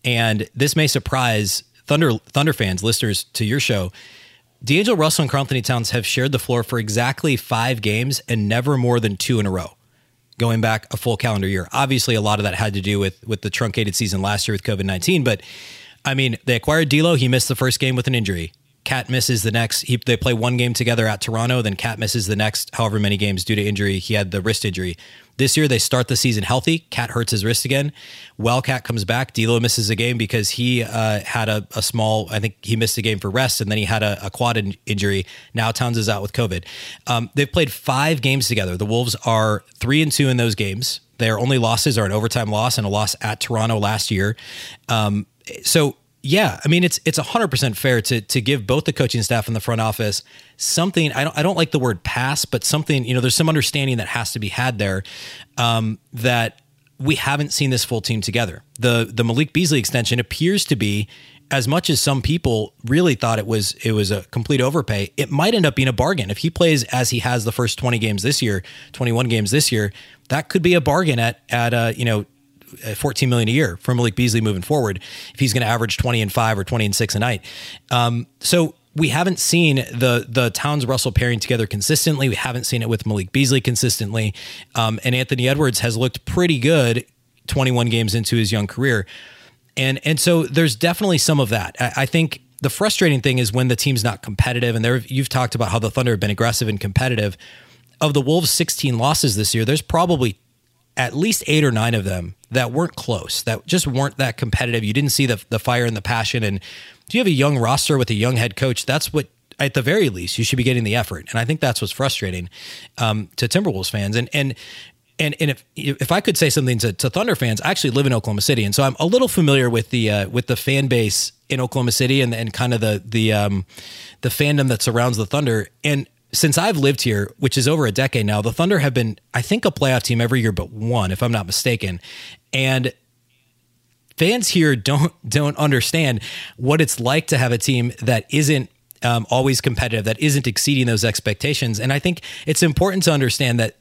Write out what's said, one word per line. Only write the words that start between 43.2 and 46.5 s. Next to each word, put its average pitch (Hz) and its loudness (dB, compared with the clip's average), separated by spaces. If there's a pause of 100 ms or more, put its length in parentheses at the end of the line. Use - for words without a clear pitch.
at 107 -4
Toronto 113 0
last 104 0
year. 101 0 (520)
Um, 104 0 (360)
so, 147 2 (300)
yeah, 170 2